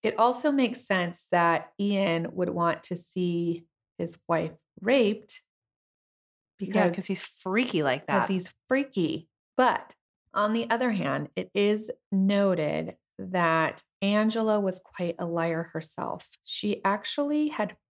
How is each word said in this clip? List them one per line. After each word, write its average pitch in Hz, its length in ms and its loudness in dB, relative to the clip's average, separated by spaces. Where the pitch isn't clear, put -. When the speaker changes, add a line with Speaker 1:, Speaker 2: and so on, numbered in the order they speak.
Speaker 1:
It 214 160 -2
also 254 320 2
makes 254 340 0
sense 175 460 -2
that 170 480 2
Ian 190 560 0
would 180 160 0
want 170 340 0
to 180 120 -6
see 170 720 -2
his 170 200 -6
wife 160 240 0
raped 214 640 0
Speaker 2:
Yeah, 185 300 2
Speaker 1:
because 170 80 0
Speaker 2:
'cause 190 100 -4
he's 190 160 -4
freaky - 600 -2
like 139 240 0
Speaker 1:
'cause 139 220 2
Speaker 2:
that. 196 40 0
Speaker 1:
he's 180 200 -2
freaky. 254 600 -2
But - 380 2
on 208 180 2
the 233 180 -2
other 233 220 2
hand, 147 440 -2
it 185 180 -6
is 214 360 2
noted 185 880 2
that 170 640 0
Angela 214 580 2
was 190 220 -2
quite 175 380 -6
a 175 80 -4
liar 170 460 -2
herself. - 580 -8
She - 420 -4
actually 285 640 0
had 226 280 -4